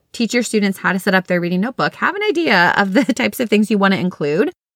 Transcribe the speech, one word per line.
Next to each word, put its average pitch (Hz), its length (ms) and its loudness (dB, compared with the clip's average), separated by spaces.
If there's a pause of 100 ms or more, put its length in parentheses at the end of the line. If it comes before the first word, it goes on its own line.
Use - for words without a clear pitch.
(100)
teach 233 240 -4
your 240 80 2
students 202 360 -2
how 180 140 -2
to 190 60 -2
set 185 160 0
up 185 140 0
their 180 120 0
reading 175 200 -2
notebook, 190 360 -2
have - 200 -2
an 415 80 -4
idea 277 520 2
of 196 160 2
the 233 120 4
<laughs> 262 100 0
types 214 240 -2
of 247 120 -4
things 208 200 2
you 214 80 2
want 196 160 2
to - 60 -2
include 180 500 -2 (260)